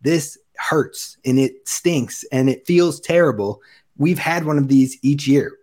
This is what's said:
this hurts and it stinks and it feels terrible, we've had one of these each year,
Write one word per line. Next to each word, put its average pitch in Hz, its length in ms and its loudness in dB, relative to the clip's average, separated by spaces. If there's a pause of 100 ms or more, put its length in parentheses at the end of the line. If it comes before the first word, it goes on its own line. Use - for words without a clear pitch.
this 151 340 -2 (220)
hurts - 640 -4
and 131 140 2
it - 280 -2
stinks - 640 -4
and 131 180 2
it - 160 -4
feels 175 320 2
terrible, 110 600 0 (380)
we've 151 200 0
had 165 280 -4
one 151 100 0
of 139 120 0
these 131 340 2
each 143 240 0
year, 135 360 0